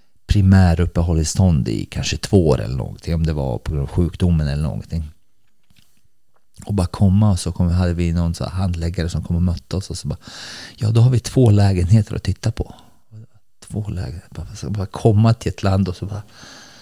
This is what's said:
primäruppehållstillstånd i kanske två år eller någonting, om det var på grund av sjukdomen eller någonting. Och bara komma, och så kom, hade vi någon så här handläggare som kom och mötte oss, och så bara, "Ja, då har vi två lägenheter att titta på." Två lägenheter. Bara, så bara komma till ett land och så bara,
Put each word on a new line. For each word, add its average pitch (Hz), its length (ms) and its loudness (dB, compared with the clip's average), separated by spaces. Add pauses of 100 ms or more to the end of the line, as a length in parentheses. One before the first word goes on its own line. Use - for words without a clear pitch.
(280)
primäruppehållstillstånd 85 1400 4
i 50 160 -4
kanske - 320 -6
två 90 300 2
år 65 140 2
eller 58 140 -8
någonting, - 400 -6
om 80 100 0
det 80 80 0
var 67 240 -4
på - 140 -8
grund 71 120 -4
av 67 100 -6
sjukdomen 82 540 0
eller 73 160 -2
någonting. 78 400 -6 (1600)
Och 101 80 -6
bara 92 140 0
komma, 101 440 4
och 90 80 0
så 85 120 -6
kom, 87 180 0
hade 87 240 0
vi 85 200 0
någon 85 220 0
så - 80 -8
här - 80 -8
handläggare 85 580 -4
som 80 140 -4
kom 87 120 -4
och 85 60 0
mötte 87 340 -4
oss, 98 140 -6
och - 80 -10
så - 100 -10
bara, - 100 -6 (580)
"Ja, 110 160 -2
då 117 100 4
har 123 80 6
vi 120 100 2
två 123 300 2
lägenheter 101 680 2
att - 80 -6
titta 104 280 -4
på." - 240 -10 (840)
Två 107 300 -8
lägenheter. 92 460 -10
Bara, - 200 -14
så - 140 -10
bara 101 160 -6
komma 113 480 4
till - 180 -4
ett - 120 -10
land 95 240 2
och 90 80 -6
så 90 100 -10
bara, 98 180 -10 (580)